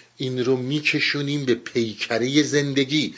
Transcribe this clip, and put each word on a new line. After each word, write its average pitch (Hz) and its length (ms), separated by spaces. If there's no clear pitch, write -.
این 127 280
رو 131 120
میکشونیم 147 880
به 123 100
پیکره 117 880
زندگی، 139 760